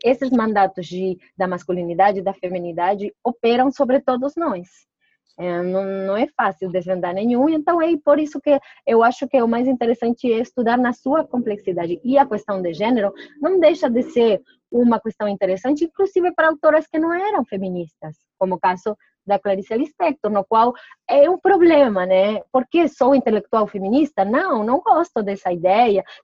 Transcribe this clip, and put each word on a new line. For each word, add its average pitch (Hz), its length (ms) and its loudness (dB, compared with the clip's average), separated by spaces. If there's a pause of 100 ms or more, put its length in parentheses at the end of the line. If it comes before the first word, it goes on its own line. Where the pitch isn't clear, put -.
esses 254 260 0
mandatos 202 540 0
de, 180 320 -6 (200)
da 185 100 -2
masculinidade 180 720 -2
e 185 40 -8
da 190 100 -4
feminidade 180 800 -6 (100)
operam 240 460 0
sobre 262 300 0
todos 269 380 -4
nós. 214 320 -6 (720)
É, 175 240 -4
não, 190 220 -2
não 190 320 -4
é 247 180 -2
fácil 190 340 -4
desvendar 180 440 -4
nenhum, 240 340 0
então 320 340 0
é 330 220 0
por 294 160 2
isso 302 200 -6
que 285 200 0 (260)
eu 226 160 2
acho 240 280 0
que 254 120 2
o 233 60 0
mais 233 180 0
interessante 240 640 -2
é 220 80 0
estudar 240 380 -2
na 247 140 0
sua 285 320 -2
complexidade. 190 800 -6
E 262 140 0
a 254 80 6
questão 208 360 -6
de 175 120 -4
gênero 202 400 0 (260)
não 359 180 0
deixa 311 320 2
de 240 140 0
ser 226 380 0 (280)
uma 240 300 2
questão 214 280 -6
interessante, 202 580 -2
inclusive 359 480 -2
para 320 160 2
autoras 311 360 2
que 311 140 -6
não 330 140 -2
eram 370 320 -2
feministas, 180 720 -10 (200)
como 185 180 -2
o 165 40 -6
caso 185 360 -4 (280)
da 196 140 0
Clarice 196 380 -4
Lispector, 294 560 -4
no 202 120 0
qual 226 300 2 (340)
é 285 220 6
um 359 80 0
problema, 294 680 4
né? 190 340 2 (100)
Por 262 140 0
que 330 220 2
sou 262 260 2
intelectual 214 540 0
feminista? 202 580 0
Não, 262 380 0
não 247 160 0
gosto 302 420 0
dessa 196 320 -4
ideia. 190 500 2 (200)